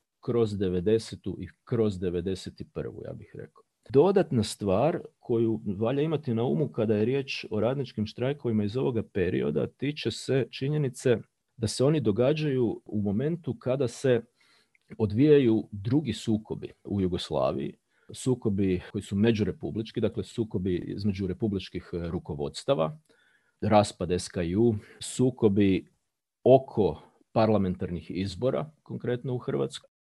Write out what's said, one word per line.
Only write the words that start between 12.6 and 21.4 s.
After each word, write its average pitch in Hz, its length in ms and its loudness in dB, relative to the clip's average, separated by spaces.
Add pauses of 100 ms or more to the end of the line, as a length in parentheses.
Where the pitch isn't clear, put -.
u 107 160 -4
momentu 123 520 -2
kada 131 340 -2
se 123 340 2 (760)
odvijaju 113 720 4
drugi 117 420 0
sukobi - 580 -4 (120)
u 101 180 -2
Jugoslaviji, 73 720 -2 (400)
sukobi 98 680 0 (100)
koji 101 100 -6
su - 140 -6
međurepublički, 107 840 0
dakle, 104 220 -2
sukobi 98 640 -4
između 98 400 -4
republičkih, 92 640 -4